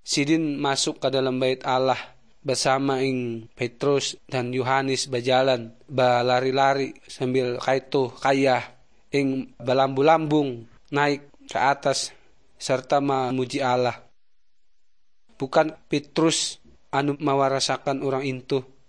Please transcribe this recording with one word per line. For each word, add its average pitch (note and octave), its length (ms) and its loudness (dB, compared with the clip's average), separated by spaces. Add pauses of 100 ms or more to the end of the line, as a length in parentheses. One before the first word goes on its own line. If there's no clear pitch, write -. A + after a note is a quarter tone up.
Sidin D3+ 560 0
masuk C#3 400 -2
ke C3+ 160 -2
dalam C3 240 0
bait C3 240 0
Allah C3 380 0 (420)
bersama C3+ 640 0
ing A#2+ 480 -4
Petrus C3+ 720 -2
dan B2 240 -4
Yohanes C3 560 -2
berjalan, B2+ 720 0 (100)
berlari-lari B2+ 1200 2
sambil B2+ 560 -2
kaitu C3 560 0
kayah, C3+ 480 2 (480)
ing C3+ 480 -2
belambu-lambung C3+ 1040 2 (240)
naik C#3+ 400 0 (160)
ke - 140 -6
atas C#3 500 0 (480)
serta C3 400 0
memuji C3 640 -2
Allah. B2 400 0 (1400)
Bukan D#3 480 0
Petrus - 720 0 (320)
anu C#3+ 320 0
mawarasakan C#3 800 0
orang C3+ 240 -2
itu. C3 400 -4 (240)